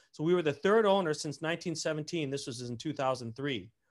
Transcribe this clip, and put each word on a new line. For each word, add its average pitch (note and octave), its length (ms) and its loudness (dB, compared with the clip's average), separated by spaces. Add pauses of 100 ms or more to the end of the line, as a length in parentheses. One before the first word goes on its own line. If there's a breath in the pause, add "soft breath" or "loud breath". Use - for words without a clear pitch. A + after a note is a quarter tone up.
(100 soft breath)
So - 140 -6
we F3 100 4
were F3+ 80 4
the D3+ 100 2
third G#3 340 4
owner F#3+ 280 4
since D3 260 -8
nineteen E3 360 -2
seventeen. D#3 540 -2
This C#3 180 -6
was B2 200 -8
in A#2+ 80 -6
two D3 160 -4
thousand B2 440 -2
three. C3 340 -4 (200)